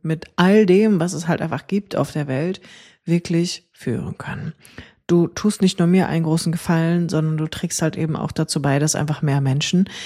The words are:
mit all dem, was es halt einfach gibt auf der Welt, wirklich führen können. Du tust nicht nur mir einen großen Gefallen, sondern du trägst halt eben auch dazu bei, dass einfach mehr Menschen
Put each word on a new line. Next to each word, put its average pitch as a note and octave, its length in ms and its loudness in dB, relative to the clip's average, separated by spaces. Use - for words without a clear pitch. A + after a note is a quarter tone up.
mit D#3+ 320 -4
all G3 320 6
dem, G3 320 4
was F3 140 -2
es F3 140 -6
halt E3+ 140 0
einfach D#3 240 -6
gibt G3+ 300 -4
auf - 160 0
der D3 160 -4
Welt, D#3 340 -4
wirklich E3+ 680 -2
führen - 460 -6
können. - 340 -10
Du E3+ 180 4
tust - 380 -2
nicht F#3 160 2
nur E3+ 80 2
mir F#3 200 4
einen E3 180 -2
großen D#3+ 260 0
Gefallen, E3 580 0
sondern D#3 280 0
du D#3 100 -2
trägst - 340 -6
halt D#3 160 -2
eben D#3 180 -2
auch D#3 160 -4
dazu D#3+ 300 -2
bei, C#3 160 2
dass D3+ 160 0
einfach D3+ 300 -2
mehr C#3 180 0
Menschen D3 480 0